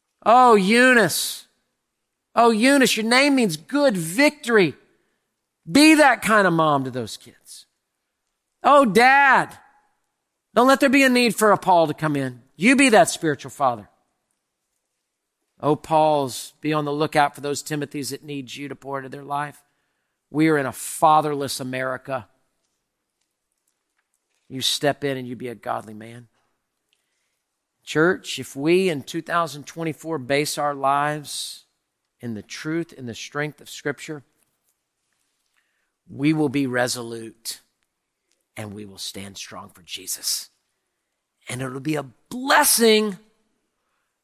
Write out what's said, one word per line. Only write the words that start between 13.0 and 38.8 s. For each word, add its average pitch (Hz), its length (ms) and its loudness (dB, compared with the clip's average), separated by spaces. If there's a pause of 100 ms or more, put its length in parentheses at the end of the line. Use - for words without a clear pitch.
spiritual 143 440 -6
father. 120 360 -4 (1700)
Oh, 147 160 0
Pauls, 151 840 -2
be 151 140 -4
on 151 100 -2
the 147 80 -6
lookout 147 420 0
for - 60 -20
those 139 240 -8
Timothys 143 460 -8
that 135 120 -12
need 139 320 -14
you 139 140 -14
to 135 80 -14
pour 135 220 -12
into 131 120 -12
their 139 140 -16
life. 143 400 -10 (680)
We 156 200 0
are 151 80 2
in 139 80 -2
a 120 80 -6
fatherless 151 880 0
America. 127 680 -8 (2250)
You 131 100 -12
step 139 460 -2
in 139 100 -4
and 127 100 -10
you 123 120 -12
be 123 100 -12
a 120 80 -14
godly 113 380 -10
man. 117 340 -20 (1500)
Church, - 560 -2
if 127 180 -14
we 170 320 0
in 147 140 -4
two 160 220 -10
thousand 156 420 -6
twenty-four 160 540 -10
base 139 400 -4
our 147 160 -4
lives 143 880 -4 (560)
in 120 160 -10
the 101 80 -12
truth 160 520 -10
and 127 140 -14
the 107 60 -12
strength 147 460 -10
of 110 60 -20
Scripture, 147 540 -12 (1900)
we 139 240 -2
will 151 180 0
be 135 180 -2
resolute 120 920 -8 (920)
and 104 200 -14
we 104 100 -16